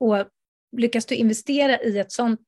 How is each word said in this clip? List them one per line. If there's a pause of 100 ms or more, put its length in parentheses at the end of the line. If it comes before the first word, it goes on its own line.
Och (500)
lyckas
du
investera
i
ett
sånt